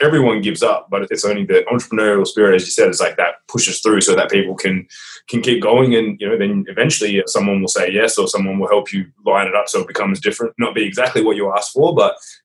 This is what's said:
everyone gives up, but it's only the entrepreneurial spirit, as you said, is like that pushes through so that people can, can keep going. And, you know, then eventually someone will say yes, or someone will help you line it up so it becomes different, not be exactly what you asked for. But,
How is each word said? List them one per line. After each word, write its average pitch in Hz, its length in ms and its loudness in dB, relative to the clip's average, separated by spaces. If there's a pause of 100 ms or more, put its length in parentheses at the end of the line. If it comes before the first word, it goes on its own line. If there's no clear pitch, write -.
everyone 131 400 2
gives 104 200 -4
up, 104 280 0
but 98 200 -2
it's 110 140 -4
only 101 220 -2
the 92 260 4
entrepreneurial 107 560 0
spirit, 101 280 4
as 90 100 2
you - 60 -8
said, 92 180 4
is 87 100 -4
like 87 160 -2
that 87 200 -2 (120)
pushes - 320 -4
through 107 220 2
so - 120 2
that - 160 4
people 95 260 0
can, 95 300 -4 (440)
can 117 120 -2
keep 117 200 0
going. 120 340 4
And, 110 240 0
you 101 80 -4
know, 113 100 0
then 101 300 0
eventually 101 600 0
someone 98 340 0
will 92 80 -2
say 90 200 -2
yes, 107 280 0
or 98 100 0
someone 98 320 -2
will 95 80 -2
help 104 240 0
you 95 140 -4 (200)
line 98 220 0
it 95 80 -4
up 104 140 -2
so 98 100 -2
it 92 80 -4
becomes 98 320 -4
different, 113 380 -4
not 107 180 -4
be 107 80 -2
exactly 117 400 -2
what 104 140 0
you 98 160 -2
asked 104 180 -4
for. 156 240 2
But, 101 220 2 (280)